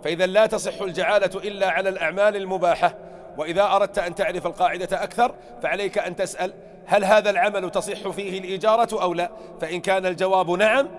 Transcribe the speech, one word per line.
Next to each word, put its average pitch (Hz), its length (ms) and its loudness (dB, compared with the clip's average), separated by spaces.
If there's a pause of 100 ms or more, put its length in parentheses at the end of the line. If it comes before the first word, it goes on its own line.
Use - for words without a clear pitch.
فإذا 170 220 0
لا 208 200 4
تصح 196 360 -4
الجعالة 185 560 0
إلا 196 320 -2
على 190 180 0
الأعمال 190 480 0
المباحة، 180 580 0 (440)
وإذا 165 240 0
أردت 196 360 2
أن 175 160 -4
تعرف 175 320 -2
القاعدة 175 560 0
أكثر 233 320 0 (280)
فعليك 185 360 -2
أن 180 180 -4
تسأل: 190 380 -4 (320)
"هل 202 180 4
هذا 208 260 6
العمل 190 400 0
تصح 185 380 -4
فيه 190 300 -6
الإجارة 214 640 2
أو 180 120 0
لا؟" 175 160 -2 (300)
فإن 170 200 -4
كان 190 260 0
الجواب 185 440 2
نعم 214 380 2 (100)